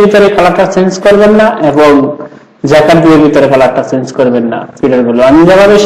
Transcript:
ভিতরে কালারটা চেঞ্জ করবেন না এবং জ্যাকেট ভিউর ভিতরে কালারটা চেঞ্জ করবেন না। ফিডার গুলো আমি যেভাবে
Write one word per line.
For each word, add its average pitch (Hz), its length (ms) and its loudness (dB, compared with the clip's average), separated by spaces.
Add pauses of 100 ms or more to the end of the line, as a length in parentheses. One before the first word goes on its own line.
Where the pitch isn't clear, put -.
ভিতরে 202 240 2 (100)
কালারটা 180 280 0 (100)
চেঞ্জ 185 180 -2 (120)
করবেন 208 360 2
না 214 60 2 (240)
এবং 147 200 2 (800)
জ্যাকেট 156 340 2
ভিউর 156 200 2
ভিতরে 147 280 0
কালারটা 131 380 0
চেঞ্জ 131 160 -6 (120)
করবেন 123 340 -2
না। 113 60 -8 (180)
ফিডার 127 320 -2
গুলো 120 120 -2 (100)
আমি 160 180 4
যেভাবে 202 380 2